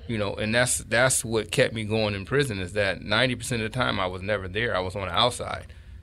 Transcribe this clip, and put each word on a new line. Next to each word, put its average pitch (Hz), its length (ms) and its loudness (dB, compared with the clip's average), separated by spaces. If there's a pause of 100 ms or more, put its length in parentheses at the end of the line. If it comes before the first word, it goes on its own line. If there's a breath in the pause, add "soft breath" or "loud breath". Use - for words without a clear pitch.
you 117 100 -2
know, 104 180 0
and 110 200 0
that's, 127 240 2
that's 123 460 4
what 110 260 0
kept 123 220 4
me 110 100 -4
going 104 320 2
in 98 100 -6
prison, 123 340 0
is 90 140 -4
that 95 280 2
ninety 117 340 2
percent 113 260 -4
of 110 100 -4
the 127 60 -6
time 123 220 0
I 95 80 2
was 92 140 -6
never 95 260 -2
there. 104 280 -2
I 92 40 2
was 92 160 -2
on 98 120 -4
the 87 60 -6
outside. - 540 0 (360 loud breath)